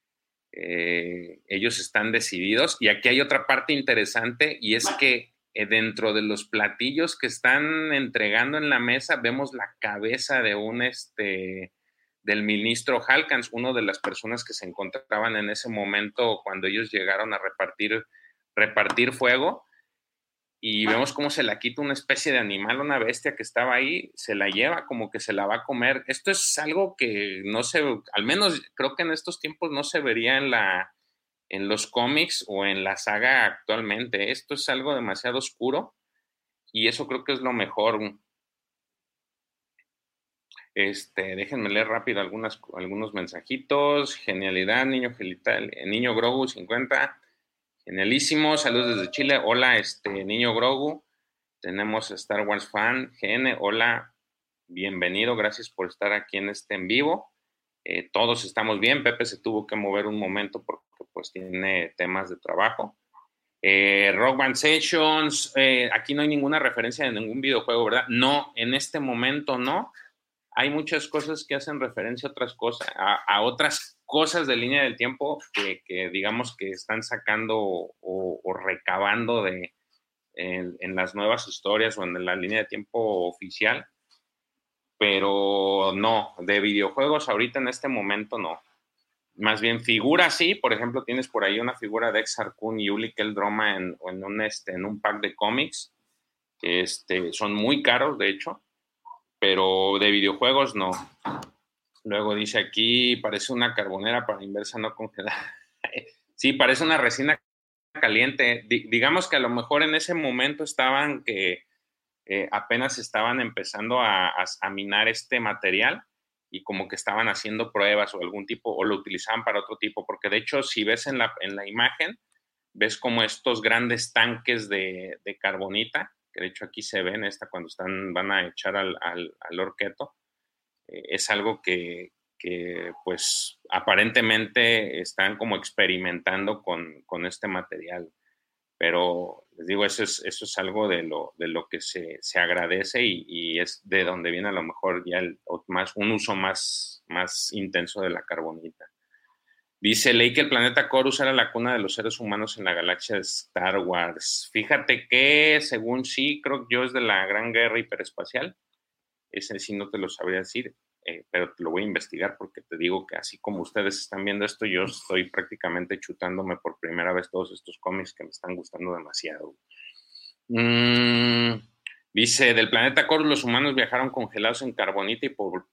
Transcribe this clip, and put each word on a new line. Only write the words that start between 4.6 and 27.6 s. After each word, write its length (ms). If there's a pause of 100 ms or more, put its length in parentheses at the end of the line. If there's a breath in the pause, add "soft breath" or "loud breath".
y 140
es 140 (100)
que, 360 (200)
eh, 120
dentro 460
de 100
los 220
platillos 720
que 120
están 640
entregando 680
en 100
la 120
mesa, 360
vemos 380
la 240
cabeza 640
de 140
un, 260
este, 920 (520)
del 180
ministro 640
Halkans, 460
uno 200
de 100
las 180
personas 440
que 80
se 140
encontraban 680
en 120
ese 220
momento 720
cuando 240
ellos 240
llegaron 420
a 60
repartir 640 (540 soft breath)
repartir 540
fuego, 520 (960)
y 260
vemos 260
cómo 180
se 140
la 160
quita 220
una 100
especie 400
de 60
animal, 420
una 180
bestia 380
que 80
estaba 300
ahí, 420
se 180
la 140
lleva, 380
como 220
que 120
se 120
la 140
va 100
a 80
comer. 440
Esto 240
es 260
algo 400
que 460
no 180